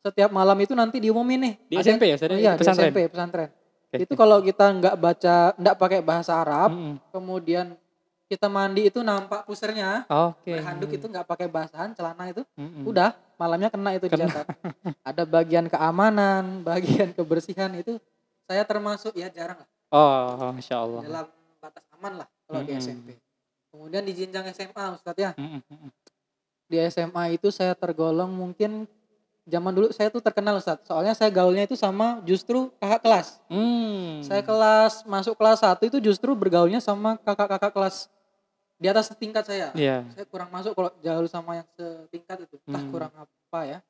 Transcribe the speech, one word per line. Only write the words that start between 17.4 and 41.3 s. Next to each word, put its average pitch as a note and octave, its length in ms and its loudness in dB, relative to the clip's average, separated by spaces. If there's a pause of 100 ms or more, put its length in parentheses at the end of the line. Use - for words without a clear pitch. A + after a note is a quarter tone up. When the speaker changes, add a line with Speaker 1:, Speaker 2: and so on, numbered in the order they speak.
Speaker 1:
itu A3 280 -8 (420)
saya G3 220 -2
termasuk G#3 480 -6
ya F3+ 160 -10
jarang E3+ 280 -12
lah. - 120 -20 (200)
Speaker 2:
Oh, C3 600 4
Masya B2+ 260 -8
Allah. A#2 260 -6
Speaker 1:
Dalam D#3 240 -12 (300)
batas - 360 -20
aman F#3+ 240 -14
lah D#3+ 120 -18 (140)
kalau D#3 200 -10
di C#3+ 120 -8
Speaker 2:
Mm-mm. C3 80 -8
Speaker 1:
S B2 60 -8
M B2 120 -14
P. A#2+ 80 -20 (600)
Kemudian D#3 340 -10
di G3 100 -8
jenjang F#3 320 -10
S F#3 160 -14
M F#3+ 120 -12
A, G3+ 200 -12
Ustadz F3 280 -12
ya. F#3+ 120 -2
Speaker 2:
Mm-mm, C#3+ 300 -12
mm-mm. D3 280 -20 (760)
Speaker 1:
Di E3 140 -4
S E3+ 180 -2
M E3+ 160 -6
A E3+ 160 -4
itu E3+ 180 -2
saya F#3 240 0
tergolong E3 560 -2
mungkin G#3 640 -6 (560)
zaman E3+ 240 -2
dulu G3 200 2
saya G#3+ 180 -2
tuh A#3+ 100 -4
terkenal, G#3 380 0
Ustaz. F3 260 -4
Soalnya F3+ 320 -2
saya G#3+ 160 2
gaulnya F#3 340 4
itu B3+ 100 -4
sama A3+ 480 -2
justru A#3 540 0
kakak G#3 240 0
kelas. G#3+ 260 4 (200)
Speaker 2:
Hmm. G3+ 720 -4
Speaker 1:
Saya G3 220 -4
kelas, A3 640 4
masuk G3+ 300 -4
kelas A3 240 6
satu G3 280 4
itu B3 160 0
justru G#3+ 320 2
bergaulnya F#3 440 4
sama G#3+ 380 -2
kakak-kakak G3+ 540 -2
kelas G3 400 -4 (640)
di E3+ 120 -4
atas G#3+ 260 2
tingkat G#3+ 300 -6
saya. F#3+ 300 -6
Speaker 2:
Iya. C3+ 380 0
Speaker 1:
Saya - 160 -16
kurang F3+ 240 -14
masuk F#3 240 -8
kalau F3+ 220 -2
gaul E3 300 -4
sama E3+ 300 -10